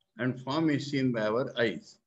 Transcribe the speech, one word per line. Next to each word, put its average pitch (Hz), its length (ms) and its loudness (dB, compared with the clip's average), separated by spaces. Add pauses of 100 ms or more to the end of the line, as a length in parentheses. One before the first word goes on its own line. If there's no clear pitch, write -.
(160)
and 127 240 -2
form 151 300 0
is 139 200 0
seen 131 220 2
by 110 140 0
our 123 320 0
eyes. 104 480 -2